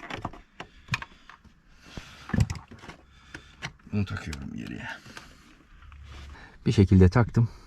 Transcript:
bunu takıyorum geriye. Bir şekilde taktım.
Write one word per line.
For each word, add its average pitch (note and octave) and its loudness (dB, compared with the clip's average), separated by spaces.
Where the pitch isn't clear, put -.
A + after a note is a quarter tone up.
bunu G#2 -2
takıyorum D2+ -8
geriye. - -10
Bir A#2+ 2
şekilde F#2+ 8
taktım. A#2+ 4